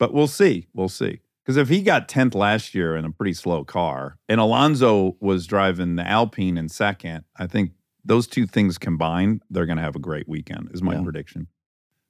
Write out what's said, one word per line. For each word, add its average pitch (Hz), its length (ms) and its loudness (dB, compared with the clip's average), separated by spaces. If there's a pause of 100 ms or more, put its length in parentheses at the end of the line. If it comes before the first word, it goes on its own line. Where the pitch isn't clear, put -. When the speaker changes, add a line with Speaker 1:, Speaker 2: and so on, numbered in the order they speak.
Speaker 1:
But 120 140 0
we'll 147 140 2
see. 131 460 2
We'll 95 160 -2
see. 92 300 -6 (260)
'Cause 131 120 0
if 143 100 4
he 175 140 4
got 185 260 2
tenth 127 260 2
last 104 400 0
year 82 220 0
in 80 80 -4
a 80 80 -4
pretty 92 220 -2
slow 82 320 -4
car, 71 520 -4 (120)
and 113 100 2
Alonso 113 800 4
was 95 260 0
driving 90 520 0
the 87 120 -4
Alpine 101 480 0
in 80 120 -4
second, 85 560 -4 (120)
I 92 100 -8
think 92 240 0 (340)
those 117 220 2
two 123 200 0
things 98 300 0
combined, 85 720 0
they're 90 160 -2
gonna 80 160 -4
have 76 140 -6
a 78 40 -8
great 76 280 -8
weekend, 78 460 -10
is 87 80 -8
my 90 140 -2
Speaker 2:
Yeah. - 80 -4
Speaker 1:
prediction. 80 440 -10 (600)